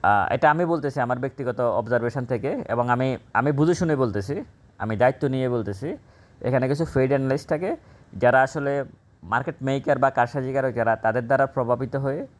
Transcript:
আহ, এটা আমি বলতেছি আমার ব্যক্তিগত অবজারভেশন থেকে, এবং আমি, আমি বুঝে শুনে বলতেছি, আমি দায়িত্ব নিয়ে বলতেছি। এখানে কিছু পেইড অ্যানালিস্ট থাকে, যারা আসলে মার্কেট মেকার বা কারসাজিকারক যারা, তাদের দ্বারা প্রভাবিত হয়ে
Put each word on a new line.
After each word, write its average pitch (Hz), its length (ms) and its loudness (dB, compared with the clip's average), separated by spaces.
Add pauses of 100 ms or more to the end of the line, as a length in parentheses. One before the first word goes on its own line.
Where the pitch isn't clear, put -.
আহ, 104 300 2
এটা 147 180 4
আমি 165 140 2
বলতেছি 147 360 -2
আমার 123 180 -2
ব্যক্তিগত 123 420 -6
অবজারভেশন 117 640 0
থেকে, 131 440 -4
এবং 120 220 0
আমি, 127 280 0 (160)
আমি 135 180 2
বুঝে 156 220 2
শুনে 160 220 0
বলতেছি, 131 480 -2 (340)
আমি 107 180 -4
দায়িত্ব 131 320 2
নিয়ে 131 200 0
বলতেছি। 117 480 -4 (440)
এখানে 127 280 0
কিছু 147 260 0
পেইড 131 160 2
অ্যানালিস্ট 135 380 0
থাকে, 185 280 -2 (400)
যারা 127 260 4
আসলে 139 420 -2 (380)
মার্কেট 127 400 -4
মেকার 135 360 0
বা 135 120 4
কারসাজিকারক 131 640 0
যারা, 113 220 2
তাদের 113 300 0
দ্বারা 135 200 2
প্রভাবিত 123 500 -2
হয়ে 139 300 -4 (140)